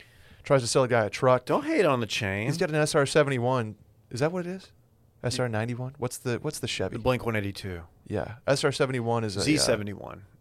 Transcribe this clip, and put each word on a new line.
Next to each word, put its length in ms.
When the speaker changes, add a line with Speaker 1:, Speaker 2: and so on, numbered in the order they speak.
Speaker 1:
tries 180
to 60
sell 160
a 40
guy 180
a 40
truck. 360
Speaker 2:
Don't 200
hate 200
on 140
the 80
chain. 400
Speaker 1:
He's 100
got 120
an 60
S 200
R 100
seventy-one. 680
Is 120
that 100
what 140
it 60
is? 200
S 140
R 120
ninety-one? 500
What's 180
the, 240
what's 180
the 80
Chevy? 280
Speaker 2:
The 80
Blink 220
one 100
eighty-two. 460
Speaker 1:
Yeah. 280
S 160
R 80
seventy-one 540
is 100
a, 60
uh, 20
Speaker 2:
Z 140
seventy-one. 680